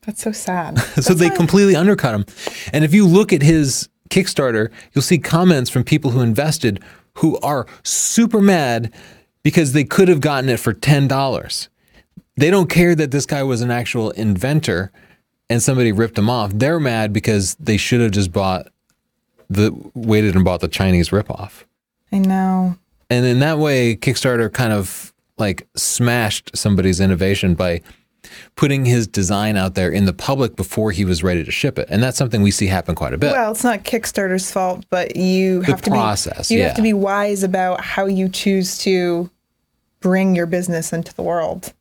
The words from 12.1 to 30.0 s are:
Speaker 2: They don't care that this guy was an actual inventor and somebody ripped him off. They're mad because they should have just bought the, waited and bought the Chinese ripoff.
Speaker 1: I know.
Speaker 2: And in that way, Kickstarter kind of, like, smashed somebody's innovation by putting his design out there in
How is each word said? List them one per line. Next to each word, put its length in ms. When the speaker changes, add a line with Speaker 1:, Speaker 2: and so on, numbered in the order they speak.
Speaker 2:
They 140
don't 200
care 240
that 160
this 160
guy 160
was 200
an 80
actual 420
inventor 800
and 140
somebody 280
ripped 280
him 120
off. 240
They're 240
mad 340
because 460
they 200
should 220
have 120
just 200
bought 360
the, 240
waited 400
and 100
bought 160
the 80
Chinese 420
ripoff. 520
Speaker 1:
I 60
know. 580
Speaker 2:
And 160
in 140
that 200
way, 380
Kickstarter 560
kind 200
of, 420
like, 280
smashed 800
somebody's 440
innovation 540
by 260
putting 280
his 220
design 500
out 180
there 160
in 160